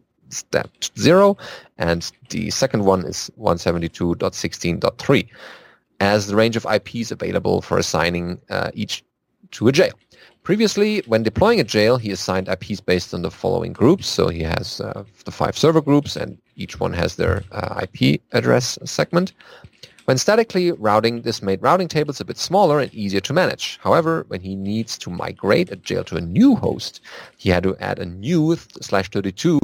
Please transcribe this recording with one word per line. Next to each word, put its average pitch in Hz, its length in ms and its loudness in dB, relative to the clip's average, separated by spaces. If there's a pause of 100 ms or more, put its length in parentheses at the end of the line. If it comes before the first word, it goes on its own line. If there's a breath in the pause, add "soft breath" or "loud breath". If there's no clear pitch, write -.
(300)
step - 400 -6 (300)
zero, 190 380 6 (420 loud breath)
and 85 320 -2 (180)
the - 220 -6
second 110 340 0
one 95 220 4
is - 300 -8
one 92 220 0
seventy-two 85 580 -2
dot 92 180 -2
sixteen 85 440 -4
dot - 200 -2
three, - 320 2 (680 loud breath)
as 101 260 2
the 101 100 -2
range 113 200 4
of 110 100 -4
I 107 120 2
Ps - 320 -6
available 92 520 -2
for 92 160 0
assigning, 87 640 -2 (100)
uh, 92 240 -4
each - 300 -8 (480)
to 104 160 0
a 131 40 6
jail. 156 200 4 (500 soft breath)
Previously, 214 640 0
when 113 160 2
deploying 190 380 2
a 131 40 0
jail, 110 320 4
he 110 140 -4
assigned 95 380 -2
I 92 60 -2
Ps - 260 -6
based 90 340 0
on 87 80 -6
the 85 80 -4
following 90 420 -4
groups. 147 340 4
So 90 220 0
he 82 140 -4
has, - 380 -4
uh, 104 240 -10 (200)
the - 60 -12
five - 260 -2
server 160 260 4
groups, 143 340 2
and - 220 -8 (180)
each - 240 -12
one 90 140 -2
has 85 220 -2
their, 87 360 0
uh, - 240 -8
I - 100 -6
P 135 340 0 (120)
address 123 520 0
segment. 175 480 -2 (720 loud breath)
When 131 120 4
statically 196 540 2
routing, 110 500 2
this 117 200 -4
made 95 200 -2
routing 170 240 4
tables 151 340 -2
a 98 40 -10
bit - 140 -10
smaller 165 420 2
and 110 120 -4
easier 101 280 -2
to - 120 -4
manage. 147 480 -2
However, 160 460 2
when 92 140 -8
he 95 160 -8
needs 101 420 -4
to - 120 -12
migrate 95 600 0
a 95 60 -10
jail 92 280 -4
to 87 120 -8
a 85 60 -2
new 190 340 4
host, - 440 -4 (360 loud breath)
he 95 140 0
had 90 120 4
to 95 140 0
add 98 240 -6
a 90 60 -8
new 151 500 0 (240)
slash 98 300 -2
thirty-two 104 540 0